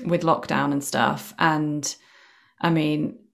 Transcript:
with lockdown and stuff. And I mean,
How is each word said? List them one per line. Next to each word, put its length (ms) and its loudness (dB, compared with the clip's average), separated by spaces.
with 160 0
lockdown 500 0
and 100 0
stuff. 560 -2
And 560 0
I 80 4
mean, 480 0